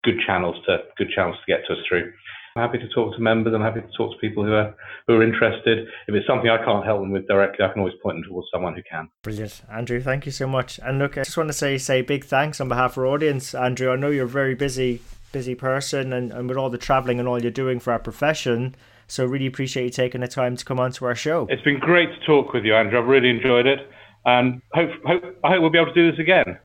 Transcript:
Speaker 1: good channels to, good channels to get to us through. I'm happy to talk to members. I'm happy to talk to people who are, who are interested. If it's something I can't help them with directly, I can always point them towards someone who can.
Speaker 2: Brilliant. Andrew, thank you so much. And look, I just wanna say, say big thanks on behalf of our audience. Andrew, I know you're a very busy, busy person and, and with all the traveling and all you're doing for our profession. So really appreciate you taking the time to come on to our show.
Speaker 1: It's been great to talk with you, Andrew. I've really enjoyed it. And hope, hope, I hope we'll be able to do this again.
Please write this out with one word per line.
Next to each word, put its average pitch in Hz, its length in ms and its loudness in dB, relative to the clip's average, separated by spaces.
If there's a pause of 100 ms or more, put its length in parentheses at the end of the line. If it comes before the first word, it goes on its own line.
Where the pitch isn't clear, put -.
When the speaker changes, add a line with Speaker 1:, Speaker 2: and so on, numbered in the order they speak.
Speaker 1:
good 117 200 0
channels 90 300 0 (120)
to, 90 120 2 (180)
good 98 140 -2
channels 87 240 0
to - 180 -4
get - 140 -2
to - 60 -4
us - 140 -4
through. 87 260 -2 (420)
I'm 117 80 -2
happy 120 160 -2
to 117 160 -8
talk 110 220 0
to 117 40 -6
members. 113 320 2
I'm 110 80 0
happy 110 200 -2
to - 160 -18
talk 113 160 -2
to - 60 -18
people 107 260 -4
who 107 80 2
are, 107 200 2 (360)
who 120 60 6
are 113 100 8
interested. 113 640 2 (180)
If 104 80 -4
it's 101 140 0
something 117 200 2
I 113 160 2
can't 101 200 2
help 104 160 0
them 95 100 -4
with 95 160 -2
directly, 98 380 4
I 95 80 0
can 107 80 -4
always 92 200 -2
point 85 180 -4
them - 100 -10
towards 90 240 -10
someone 87 240 -4
who 90 120 -14
can. 80 220 -10 (120)
Speaker 2:
Brilliant. 107 480 -10
Andrew, 120 300 -4
thank 135 260 -4
you 139 60 -8
so 135 140 -6
much. 131 340 -4
And 135 200 -4
look, 139 180 -2
I 135 60 -4
just - 120 -8
wanna 156 160 -2
say, 139 240 -2
say 131 260 0
big 135 220 -4
thanks 147 360 -2
on 135 80 -4
behalf 127 240 0
of - 60 -8
our 131 80 0
audience. 143 460 0
Andrew, 127 380 0
I 127 60 0
know 143 140 -2
you're 135 160 0
a - 20 -4
very 135 260 0
busy, 127 480 -2 (300)
busy 127 240 -6
person 131 560 -4
and, 123 200 -4
and 123 160 -8
with 127 80 -2
all 135 140 -2
the 120 80 -6
traveling 127 400 0
and 123 100 -2
all 123 140 -2
you're 120 80 0
doing 131 300 -2
for 123 120 -2
our 113 60 0
profession. 131 800 -2 (320)
So - 160 -4
really 135 220 -2
appreciate 131 380 -4
you 123 60 -2
taking 127 300 -2
the 123 80 -4
time 123 280 -2
to - 80 -12
come 131 140 -4
on 127 140 0
to 127 120 -10
our 123 120 0
show. 151 340 -2
Speaker 1:
It's 131 120 -4
been 143 180 2
great 170 300 4
to - 140 -14
talk 147 280 4
with 113 120 0
you, 110 120 6
Andrew. 110 240 4
I've 117 80 0
really 127 220 6
enjoyed 120 360 4
it. 135 140 2 (460)
And 123 340 4 (140)
hope, 165 160 2 (160)
hope, 175 180 0 (180)
I 160 60 2
hope 180 140 4
we'll 160 80 4
be 170 80 4
able 165 160 2
to - 0 -
do 170 160 6
this 143 100 -4
again. 156 440 2